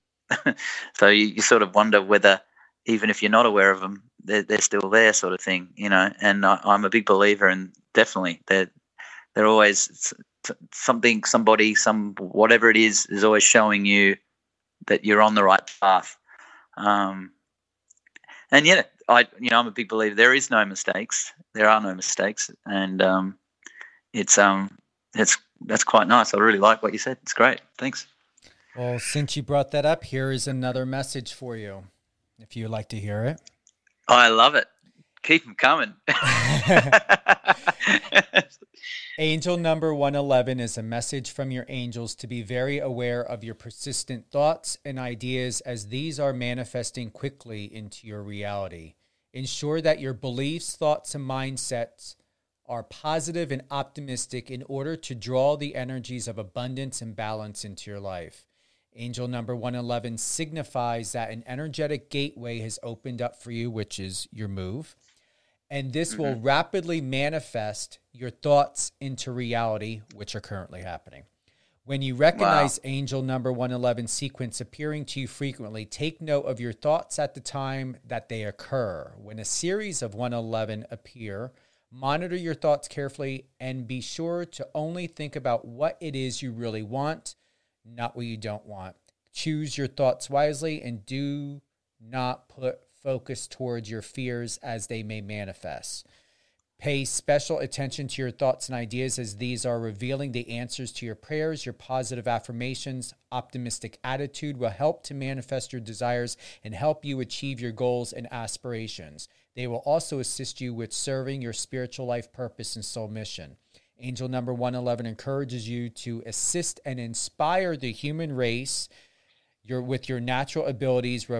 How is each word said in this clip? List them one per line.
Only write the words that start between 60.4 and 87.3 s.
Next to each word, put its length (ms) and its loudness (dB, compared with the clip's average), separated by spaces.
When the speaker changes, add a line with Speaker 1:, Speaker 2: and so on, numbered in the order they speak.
Speaker 2:
that 180 -6
an 160 -12
energetic 640 -6
gateway 500 -6
has 220 -8
opened 400 -10
up 140 -4
for 160 -16
you, 180 -6
which 300 -8
is 320 -8
your 160 -10
move. 480 -8
And 220 -6
this 260 -4
will 180 -2
Speaker 1:
Mm-hmm. 80 -10
Speaker 2:
rapidly 580 0
manifest 1000 -6
your 160 -10
thoughts 720 2
into 300 -8
reality, 680 -4
which 200 -14
are 60 -8
currently 420 -12
happening. 420 -14
When 180 -6
you 140 -4
recognize 640 4
Speaker 1:
Wow. 100 -10
Speaker 2:
angel 320 -4
number 300 -4
one 200 -4
eleven 360 -2
sequence 540 -8
appearing 440 -8
to 140 -10
you 80 -6
frequently, 580 -10
take 360 -8
note 240 -2
of 160 -6
your 100 -6
thoughts 480 -2
at 140 -4
the 80 -14
time 560 -8
that 220 -10
they 140 -8
occur. 720 -6
When 220 -16
a 60 -12
series 560 -4
of 140 -8
one 180 -4
eleven 560 -6
appear, 640 -12
monitor 460 -4
your 180 -6
thoughts 320 0
carefully 600 -8
and 280 -8
be 120 -6
sure 460 -6
to 280 -12
only 340 -6
think 280 -12
about 300 -2
what 340 -4
it 160 -8
is 260 -4
you 100 -8
really 320 -6
want, 520 -6